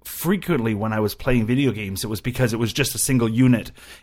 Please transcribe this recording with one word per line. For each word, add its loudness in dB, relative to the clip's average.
frequently -2
when -2
I 0
was 0
playing 2
video 2
games, -6
it -6
was -6
because -2
it -2
was 0
just -2
a -10
single 2
unit 4